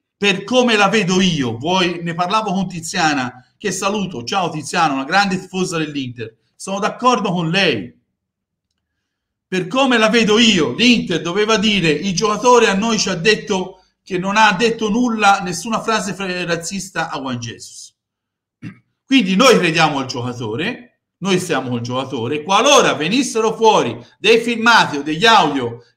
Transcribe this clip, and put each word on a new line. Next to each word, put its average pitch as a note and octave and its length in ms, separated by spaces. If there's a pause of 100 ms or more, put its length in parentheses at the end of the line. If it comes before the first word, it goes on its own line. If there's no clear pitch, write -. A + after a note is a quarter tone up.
(180)
per G3 260
come A#3+ 340
la G#3 100
vedo F#3+ 340
io. C#3 360
Vuoi, F3 440
ne E3+ 140
parlavo G3 380
con F#3+ 140
Tiziana, D#3 880
che G3 160
saluto, G3 520
ciao F3 260
Tiziana, D#3 440
una C3+ 100
grande F#3+ 360
tifosa F3+ 380
dell'Inter, C3 600 (180)
sono G3 240
d'accordo G#3 520
con E3 200
lei. D3 440 (1500)
Per F3+ 200
come B3+ 320
la A3 100
vedo G#3+ 300
io, F3+ 340
l'Inter G#3 480
doveva G#3 360
dire, F#3+ 340
il F3 240
giocatore A3 520
a G3 60
noi A3 240
ci - 120
ha F#3 60
detto F#3+ 680 (200)
che F#3 140
non G3 180
ha A3 180
detto A3 360
nulla, G#3+ 500
nessuna F#3+ 420
frase G3+ 320
fre-, F3+ 320
razzista E3 640
a D#3 100
Juan B2+ 200
Jesus. - 560 (640)
<clears throat> - 460
Quindi G3 300
noi A3+ 220
crediamo D#3+ 420
al C3 60
giocatore, B2 960 (200)
noi F#3 200
siamo C3 300
col A#2+ 120
giocatore, B2+ 600
qualora G#3 520
venissero A3 600
fuori F3+ 420 (220)
dei A3+ 200
filmati A3+ 580
o C#3+ 60
degli D#3+ 220
audio, D3 540 (180)